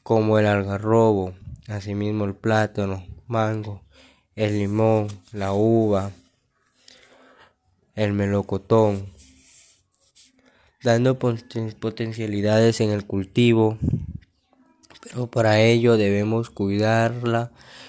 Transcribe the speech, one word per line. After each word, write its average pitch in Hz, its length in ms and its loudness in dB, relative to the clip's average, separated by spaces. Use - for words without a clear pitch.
como 107 380 2
el 107 80 2
algarrobo, 101 880 0
asimismo 104 580 -6
el 98 80 -6
plátano, 101 720 -4
mango, 107 560 -6
el 104 220 -2
limón, 107 500 0
la 98 200 -4
uva, 104 560 2
el 104 200 -2
melocotón, 101 1000 0
dando 123 380 2
poten-, 113 560 -6
potencialidades 110 1080 0
en 107 80 0
el 104 160 -2
cultivo, 110 720 2
pero 120 260 -8
para 110 340 2
ello 117 360 4
debemos 107 520 0
cuidarla, 113 1000 -2